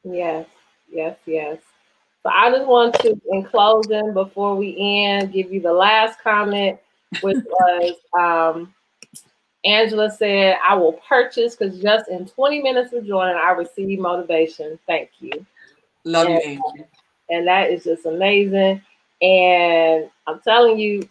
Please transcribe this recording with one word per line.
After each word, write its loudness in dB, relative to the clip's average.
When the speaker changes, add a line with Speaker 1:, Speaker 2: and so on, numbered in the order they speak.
Speaker 1:
Yes, -6
yes, -8
yes. -6
So -4
I 4
just 0
want 4
to, 2
in -4
closing, 0
before -4
we -6
end, -2
give -4
you -4
the 0
last 2
comment, -2
which -2
Speaker 2:
<laughs> -12
Speaker 1:
was, 0
um, 0
Angela 2
said, 0
"I 4
will 2
purchase -2
'cause -6
just 0
in -10
twenty -2
minutes -2
of -6
joining, -2
I 2
received -4
motivation. -4
Thank -4
you." -14
Speaker 2:
Love 2
you, 2
Speaker 1:
And, 2
Speaker 2:
Angela. -8
Speaker 1:
and -2
that 2
is -6
just -4
amazing. 0
And 4
I'm -8
telling 4
you -4